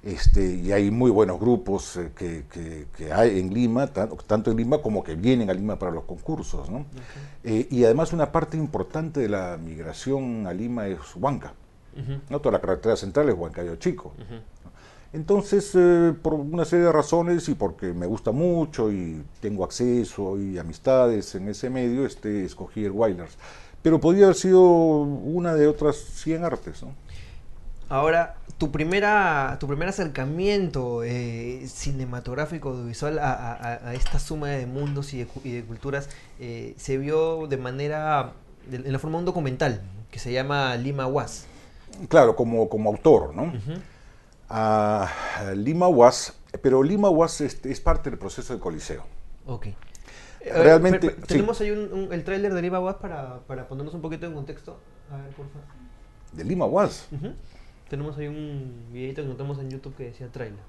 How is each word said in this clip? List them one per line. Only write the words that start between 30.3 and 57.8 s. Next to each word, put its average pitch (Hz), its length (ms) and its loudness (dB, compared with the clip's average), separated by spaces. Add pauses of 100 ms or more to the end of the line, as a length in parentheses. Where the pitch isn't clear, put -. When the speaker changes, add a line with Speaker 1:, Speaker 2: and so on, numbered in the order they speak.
Speaker 2:
eh, 120 640 -6
cinematográfico, 135 1040 -6
audiovisual 127 480 -6
a, 139 160 0
a, 117 200 -8
a, 120 340 -10
a 120 80 -8
esta 143 240 2
suma 151 300 -4
de 131 180 -4
mundos 143 480 -6
y - 20 -8
de 120 80 -6
cu-, - 180 -14
y 127 100 -8
de 120 100 -8
culturas, 139 440 -8 (320)
eh, 117 380 -12
se 135 220 -4
vio 160 480 0
de 135 100 -2
manera, 143 760 -2 (360)
de, 127 80 -10
en 131 140 -6
la 131 80 -2
forma 160 180 -4
de - 40 -2
un 175 40 -4
documental 139 560 -2 (300)
que 107 80 -14
se 123 120 -8
llama 131 440 -2
Lima 131 320 -4
Was. 131 380 -4 (640)
Speaker 1:
Claro, 127 260 8
como, 113 340 2
como 107 220 0
autor, 98 420 6
¿no? 113 120 -4
Speaker 2:
Ujú. 151 360 -8 (720)
Speaker 1:
Ah, 107 580 2 (460)
Lima 160 320 2
Was, 127 460 8 (280)
pero 131 220 6
Lima 202 260 4
Was 160 320 2
es, - 240 -6
es 131 140 -6
parte 156 320 2
del 101 80 -10
proceso - 340 -10
del 101 80 -8
Coliseo. 78 420 -8 (440)
Speaker 2:
Ok. 117 180 -8
Eh, 98 100 -6 (800)
Speaker 1:
Realmente, 165 460 8
Speaker 2:
per-, - 160 2
per-, - 60 -16
Speaker 1:
sí. - 60 -14
Speaker 2:
tenemos 202 340 2
ahí 208 100 0
un, 208 200 -4
un, 190 220 -4
el 160 100 -6
tráiler 196 300 -2
de 175 80 -2
Lima 180 180 -2
Was 185 180 -4
para, 135 500 -12
para 131 200 -12
ponernos 147 280 -10
un 165 60 -10
poquito 160 260 -8
en 160 80 -10
contexto. - 440 -14 (320)
A 139 60 -14
ver, 139 120 -14
por 139 180 -16
favor. 143 200 -18 (680)
Speaker 1:
¿De 82 100 -12
Lima 160 220 0
Was? 175 460 0
Speaker 2:
Ujú. 151 220 -10 (560)